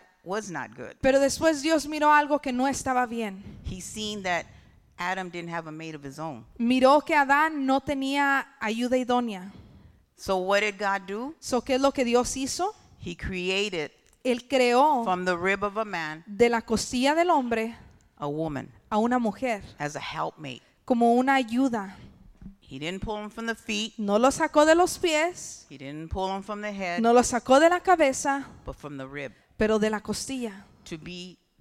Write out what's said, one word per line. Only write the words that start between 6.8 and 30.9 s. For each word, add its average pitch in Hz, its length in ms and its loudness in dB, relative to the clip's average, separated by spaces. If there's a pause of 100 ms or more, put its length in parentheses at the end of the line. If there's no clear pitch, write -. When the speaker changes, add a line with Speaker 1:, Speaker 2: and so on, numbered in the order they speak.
Speaker 2:
que 330 120 0
Adán 285 500 2
no 262 140 2
tenía 277 680 -2 (160)
ayuda 233 360 0
idónea. 233 540 -2 (640)
Speaker 1:
So 190 220 -2
what 196 240 2
did 208 180 -2
God 196 280 -2
do? 233 320 -8
Speaker 2:
So, 240 220 -2
¿qué 269 140 -2
es 262 60 0
lo 269 100 6
que 277 120 0
Dios 240 320 2
hizo? 302 400 -4 (240)
Speaker 1:
He 175 160 -10
created 185 760 -4 (320)
Speaker 2:
Él 240 240 -2
creó 254 560 4
Speaker 1:
from 180 220 0
the 180 120 2
rib 196 260 0
of 202 140 -4
a 220 80 -2
man 165 420 -8
Speaker 2:
de 214 220 2
la 226 120 0
costilla 247 540 0
del 349 140 2
hombre 233 460 0 (440)
Speaker 1:
a 147 80 -6
woman 147 420 -6 (220)
Speaker 2:
a 214 60 -2
una 240 220 2
mujer 220 420 -2 (180)
Speaker 1:
as 147 160 -6
a 135 60 -10
helpmate. 156 600 -10 (240)
Speaker 2:
como 233 280 4
una 262 220 4
ayuda. 233 580 0 (680)
Speaker 1:
He 135 200 -16
didn't 180 220 -8
pull 214 220 -6
him 214 60 -12
from 226 160 -10
the 226 100 -4
feet. 220 420 -6
Speaker 2:
No 202 200 0
lo 247 120 6
sacó 302 360 4
de 320 100 8
los 359 220 4
pies, 330 720 -2
Speaker 1:
He 143 80 -16
didn't 151 320 -12
pull 190 260 -4
him 196 60 -8
from 208 200 -10
the 208 100 -8
head, 190 280 -4
Speaker 2:
no 233 140 4
lo 247 80 8
sacó 254 400 2
de 330 80 8
la 349 100 2
cabeza, 277 640 2 (220)
Speaker 1:
but 135 100 -10
from 147 220 -12
the 135 100 -10
rib 139 240 -12 (260)
Speaker 2:
pero 220 200 2
de 214 120 2
la 214 120 -2
costilla, 214 640 -8 (180)
Speaker 1:
to 175 140 -12